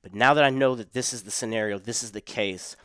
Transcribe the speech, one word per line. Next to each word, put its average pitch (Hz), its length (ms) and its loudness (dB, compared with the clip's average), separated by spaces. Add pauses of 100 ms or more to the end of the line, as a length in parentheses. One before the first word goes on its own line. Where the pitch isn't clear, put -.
But 95 120 -20
now 123 200 6
that 147 100 6
I 139 60 6
know 131 260 2
that 110 180 -12
this 127 200 -2
is 110 100 -10
the 104 80 -14
scenario, 107 480 -2
this 113 240 -6
is 110 80 -12
the 107 100 -10
case, 98 640 -4